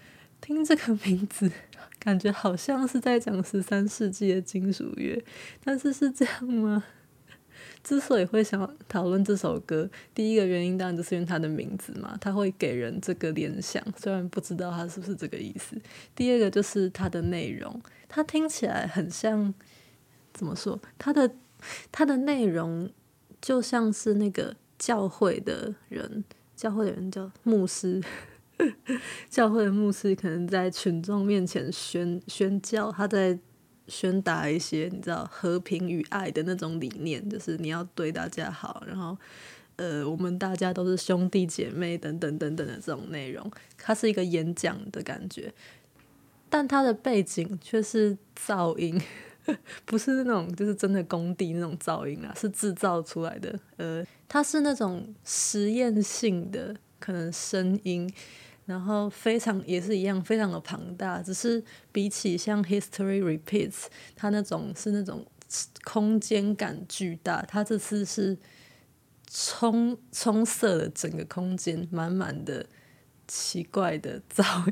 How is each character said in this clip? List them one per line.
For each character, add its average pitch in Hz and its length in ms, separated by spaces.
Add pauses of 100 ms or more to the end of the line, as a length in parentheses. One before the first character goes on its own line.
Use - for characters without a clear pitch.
(420)
听 302 240
这 311 100
个 233 200 (100)
名 190 220
字， 190 240 (480)
感 196 200
觉 202 120
好 190 240
像 262 320
是 247 120
在 240 200
讲 202 240
十 196 180
三 202 260
世 208 220
纪 190 240
的 185 80
金 190 320
属 - 220
乐， - 280 (400)
但 269 140
是 277 160
是 277 160
这 262 160
样 - 180
吗？ 214 400 (1000)
之 285 160
所 262 200
以 180 60
会 220 180
想 202 320 (140)
讨 190 160
论 190 180
这 202 120
首 165 240
歌， 160 280 (260)
第 220 200
一 - 20
个 202 100
原 180 200
因 185 100
当 185 120
然 175 100
就 175 60
是 175 100
因 175 80
为 180 40
它 170 120
的 160 100
名 156 300
字 - 220
嘛， - 200
它 196 140
会 202 240
给 - 160
人 123 260
这 185 140
个 165 200
联 147 280
想， - 200 (140)
虽 - 160
然 185 180
不 190 120
知 - 140
道 175 160
它 170 160
是 170 120
不 175 60
是 196 100
这 156 120
个 - 100
意 - 220
思。 - 200 (360)
第 247 160
二 240 80
个 202 100
就 202 140
是 190 260
它 190 180
的 175 160
内 175 280
容， - 280 (300)
它 302 140
听 311 260
起 240 160
来 170 220
很 170 220
像， 208 440 (800)
怎 - 100
么 160 120
说， - 240 (180)
它 285 160
的， 269 180 (600)
它 - 120
的 277 140
内 262 300
容 165 420 (500)
就 254 220
像 226 320
是 214 220
那 208 160
个 - 240 (240)
教 208 280
会 185 320
的 - 340 (140)
人， - 360 (320)
教 220 160
会 220 140
的 190 60
人 190 200
叫 190 200 (120)
牧 208 240
师， 185 340 (640)
<laughs> - 640
教 233 180
会 214 160
的 196 80
牧 202 200
师 196 240
可 190 120
能 175 200
在 185 240
群 170 320
众 202 200
面 196 220
前 156 260
宣-， 175 560
宣 196 320
教， 214 320
他 202 160
在 190 300 (500)
宣 190 360
达 160 260
一 156 80
些， 160 340
你 190 80
知 180 120
道， - 200
和 175 280
平 180 280
与 170 220
爱 190 220
的 156 100
那 180 140
种 165 240
理 131 120 (100)
念， 165 280
就 208 80
是 170 200
你 165 100
要 165 160 (100)
对 160 180
大 165 160
家 165 220
好， - 380
然 190 100
后， 180 180 (600)
呃， 151 340
我 160 60
们 180 240
大 190 160
家 185 180
都 180 140
是 185 100
兄 180 320
弟 185 160
姐 - 240
妹 170 260
等 160 220
等 156 220
等 156 160
等 160 100
的 123 120
这 - 140
种 - 200
内 139 180
容。 - 180 (300)
它 - 160
是 220 160
一 214 40
个 185 100
演 170 320
讲 - 200 (140)
的 - 140
感 - 260
觉， - 240 (960)
但 294 180
它 277 140
的 254 100
背 214 300
景 180 400
却 - 180
是 214 380 (180)
噪 175 440
音， 170 200 (420)
<laughs> - 440
不 220 140
是 262 240
那 247 80
种 175 240
就 196 100
是 208 80
真 196 180
的 190 120
工 170 320
地 170 180
那 170 60
种 170 180
噪 160 300
音 143 160
啦， 147 120
是 214 140
制 202 240
造 175 300
出 - 180
来 165 160
的。 - 220 (180)
呃， 165 260 (240)
它 294 140
是 302 200
那 285 120
种 202 400 (100)
实 - 460
验 226 320
性 185 480
的， 190 260 (240)
可 - 140
能 170 180
声 190 520
音， 180 280 (540)
然 185 160
后 208 280
非 226 300
常， 208 280
也 180 120
是 196 180
一 185 60
样， 190 200
非 220 140
常 208 140
的 165 80
庞 175 360
大， 180 260
只 185 120
是 233 300 (280)
比 202 180
起 180 280
像 208 260
《History 196 600
Repeats》， 180 640 (300)
它 208 140
那 208 120
种 196 340
是 - 160
那 202 120
种 - 220 (580)
空 214 360
间 202 360
感 - 340
巨 175 320
大， 170 260
它 208 160
这 214 140
次 208 260
是 190 340 (920)
充-， 233 680 (140)
充 220 340
塞 220 220
了 160 220
整 156 260
个 160 100
空 185 300
间， 170 360
满 165 200
满 156 320
的 - 220 (640)
奇 - 360
怪 170 360
的 - 200 (140)
噪 180 380